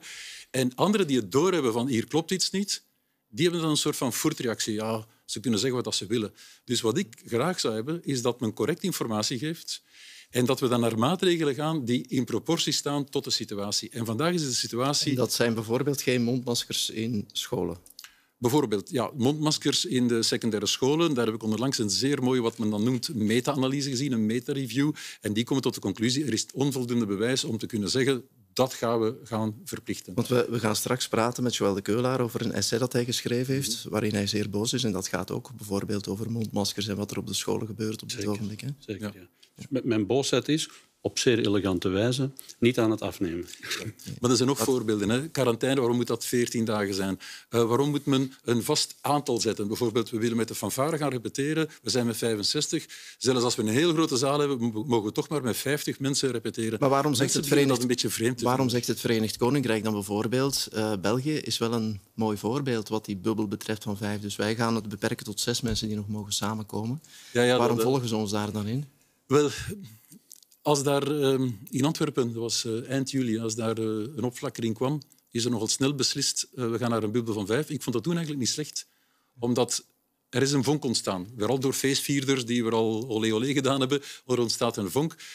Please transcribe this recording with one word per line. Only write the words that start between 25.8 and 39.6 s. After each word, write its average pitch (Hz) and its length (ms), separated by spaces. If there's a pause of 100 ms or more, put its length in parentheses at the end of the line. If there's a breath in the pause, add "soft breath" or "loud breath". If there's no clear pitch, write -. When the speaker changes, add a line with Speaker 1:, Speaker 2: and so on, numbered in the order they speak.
Speaker 1:
er 110 80
is - 200
onvoldoende 127 520
bewijs 113 380
om 113 140
te 107 80
kunnen 104 240
zeggen, 131 340 (300)
dat 131 200
gaan 117 260
we 110 240
gaan 107 320 (100)
verplichten. - 480
Speaker 2:
Want 113 140
we, 123 220
we 117 100
gaan 107 160
straks - 320
praten 120 360
met 120 120
Joël 101 180
de 98 80
Keulaar 127 400
over 120 240
een 104 60
essay 110 280
dat 127 140
hij 120 120
geschreven 127 480
heeft, 139 300
Speaker 1:
Mhm. - 60
Speaker 2:
waarin 107 240
hij 101 140
zeer 104 220
boos 104 240
is. 120 100
En 110 80
dat 92 160
gaat 92 240
ook - 240
bijvoorbeeld 101 520
over 104 240
mondmaskers 104 560
en 101 80
wat 101 160
er - 60
op 98 100
de 101 60
scholen 101 340
gebeurt 110 340
op 107 80
dit 117 80
Speaker 3:
Zeker. 101 120
Speaker 2:
ogenblik, 104 320
hè? 131 80 (100)
Speaker 3:
Zeker, 101 220 (120)
Speaker 1:
Ja. 95 80
Speaker 3:
ja. 90 60 (280 soft breath)
Dus - 280